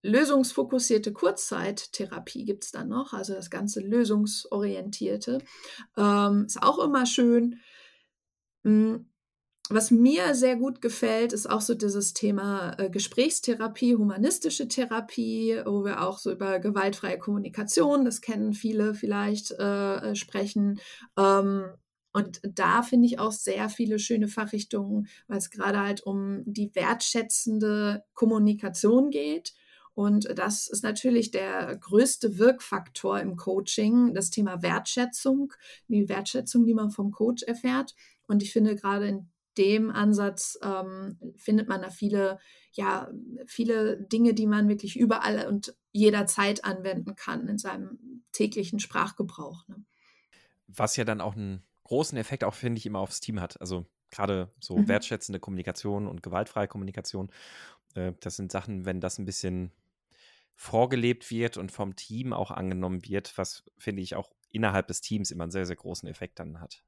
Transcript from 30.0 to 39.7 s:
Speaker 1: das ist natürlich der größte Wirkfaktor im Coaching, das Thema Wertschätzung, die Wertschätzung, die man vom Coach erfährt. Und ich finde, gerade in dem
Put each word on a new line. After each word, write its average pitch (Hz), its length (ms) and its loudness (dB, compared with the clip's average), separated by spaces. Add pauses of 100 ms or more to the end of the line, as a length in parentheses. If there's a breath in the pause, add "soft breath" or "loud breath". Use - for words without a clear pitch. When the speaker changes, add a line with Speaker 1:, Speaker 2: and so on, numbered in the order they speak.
Speaker 1:
das 208 300 -2
ist - 160 -4
natürlich 226 480 0
der 190 440 -4
größte 202 640 4
Wirkfaktor 202 840 2
im 190 160 -4
Coaching, 214 800 4
das 196 160 -2
Thema 185 320 -2
Wertschätzung, 247 920 0 (340 loud breath)
die 208 200 4
Wertschätzung, 226 580 2
die 226 100 4
man 214 160 0
vom 202 200 -2
Coach 240 320 0
erfährt. 254 520 -2 (320 soft breath)
Und 202 160 4
ich - 100 -8
finde, 214 220 4
gerade 202 320 -2
in 196 240 -6 (260)
dem 214 320 4